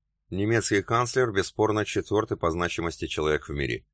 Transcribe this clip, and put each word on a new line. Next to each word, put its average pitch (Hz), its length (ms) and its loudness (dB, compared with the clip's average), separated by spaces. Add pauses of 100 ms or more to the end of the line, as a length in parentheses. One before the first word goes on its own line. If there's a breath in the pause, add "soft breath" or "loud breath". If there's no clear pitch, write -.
(300)
Немецкий 101 520 2
канцлер, 120 520 0
бесспорно, 104 500 2
четвёртый 104 540 -2
по 85 120 0
значимости 85 580 -2
человек 76 420 0
в 76 40 -6
мире. 64 400 -4